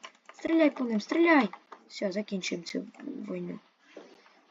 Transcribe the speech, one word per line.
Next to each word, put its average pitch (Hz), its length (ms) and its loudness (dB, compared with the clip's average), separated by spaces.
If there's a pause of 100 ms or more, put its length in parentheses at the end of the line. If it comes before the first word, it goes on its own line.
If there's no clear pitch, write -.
(340)
Стріляй 311 360 4
по 269 140 -6
ним, 226 160 0
стріляй. 311 480 4 (400)
Все, 196 240 -4
закінчуємо 185 520 -6
цю 190 220 -6 (180)
війну. 180 540 -8 (920)